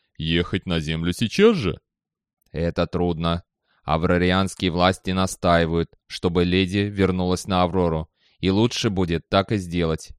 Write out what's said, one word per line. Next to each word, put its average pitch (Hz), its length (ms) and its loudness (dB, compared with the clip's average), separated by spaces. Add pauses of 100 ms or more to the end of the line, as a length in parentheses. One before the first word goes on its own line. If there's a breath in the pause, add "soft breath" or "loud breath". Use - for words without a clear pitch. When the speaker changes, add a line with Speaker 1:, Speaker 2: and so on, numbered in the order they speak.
(180)
Speaker 1:
ехать 85 480 -2
на 85 140 0
землю 80 340 -2
сейчас 196 420 2
же? 98 240 -4 (720)
Speaker 2:
Это 85 340 0
трудно. 85 560 -2 (420)
Аврарианские 90 840 0
власти 90 420 0
настаивают, 85 760 0 (180)
чтобы 87 380 0
леди 95 460 0
вернулась 92 560 0
на 92 160 2
Аврору, 85 480 -2 (280)
и 92 120 0
лучше 113 400 0
будет 85 400 -4
так 98 200 2
и 113 60 -2
сделать, 85 640 -4